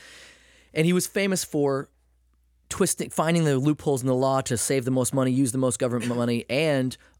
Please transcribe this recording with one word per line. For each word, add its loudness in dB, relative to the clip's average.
And 2
he 4
was 2
famous -2
for -2
twisting, -2
finding 2
the 2
loopholes 0
in -2
the 2
law 2
to -2
save -2
the -2
most 0
money, 2
use 2
the -4
most 0
government -2
<laughs> -
money, -2
and, 0